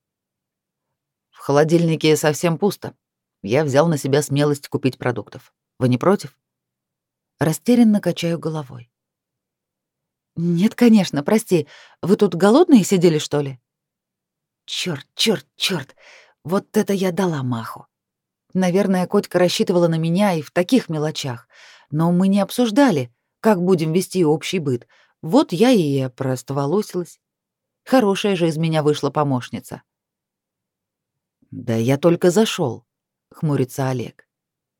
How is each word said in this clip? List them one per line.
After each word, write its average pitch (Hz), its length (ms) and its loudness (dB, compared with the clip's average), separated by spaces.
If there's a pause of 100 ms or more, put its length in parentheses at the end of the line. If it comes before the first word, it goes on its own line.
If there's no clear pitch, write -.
(1300)
В - 80 -20
холодильнике 156 760 2
совсем 156 420 0
пусто. - 380 -4 (460)
Я 127 240 0
взял 143 240 2
на 156 80 0
себя 139 240 0
смелость 143 480 -2
купить - 280 -4
продуктов. - 560 -10 (260)
Вы - 100 2
не 123 80 2
против? 175 420 -2 (1000)
Растерянно 220 600 2
качаю 170 400 -4
головой. 135 500 -10 (1500)
Нет, 175 380 0
конечно, 208 480 4
прости. 190 440 0 (340)
Вы 170 140 2
тут 202 200 0
голодные 226 500 4
сидели, 170 320 2
что 147 240 -4
ли? 135 180 -8 (1040)
Чёрт, - 480 -8
чёрт, 196 320 -2 (120)
чёрт. - 380 -6 (500)
Вот 196 320 -4
это 202 160 0
я 185 180 -2
дала 170 320 -2
маху. 117 440 -6 (680)
Наверное, 185 540 0
Котька 190 320 -2
рассчитывала 180 480 2
на 165 100 0
меня 175 360 0
и 156 80 -4
в - 100 -14
таких 180 360 0
мелочах. 151 600 -6 (420)
Но 160 220 0
мы 180 160 2
не 196 120 2
обсуждали, 202 720 0 (280)
как 202 220 2
будем 165 320 0
вести 185 300 -2
общий 156 360 -2
быт. 139 280 -6 (340)
Вот 233 300 2
я 214 200 2
и 151 280 2
опростоволосилась. 139 1200 -6 (640)
Хорошая 202 520 0
же 170 120 0
из 151 100 -4
меня 160 260 -2
вышла 147 260 0
помощница. 131 760 -6 (1700)
"Да 113 240 -6
я 120 220 0
только 175 340 2
зашёл", 170 540 -2 (460)
хмурится 135 580 -4
Олег. - 380 -10 (520)